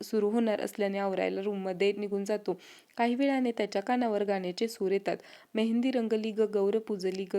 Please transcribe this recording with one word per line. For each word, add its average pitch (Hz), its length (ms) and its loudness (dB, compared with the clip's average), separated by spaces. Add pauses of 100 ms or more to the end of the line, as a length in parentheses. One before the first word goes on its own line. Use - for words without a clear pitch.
सुरू 208 280 2
होणार 220 300 2
असल्याने 196 380 -2
आवरायला 190 440 0
रूममध्ये 196 500 0
निघून 202 320 -2
जातो. 202 360 -2 (360)
काही 240 180 2
वेळाने 262 380 2
त्याच्या 202 300 -2
कानावर 226 420 0
गाण्याचे 196 440 -2
सूर 190 240 -2
येतात. 196 240 0 (380)
"मेहंदी 226 360 2
रंगली 220 400 0
ग, 208 100 -4
गौर 208 380 2
पूजली 190 560 -2
ग, - 40 2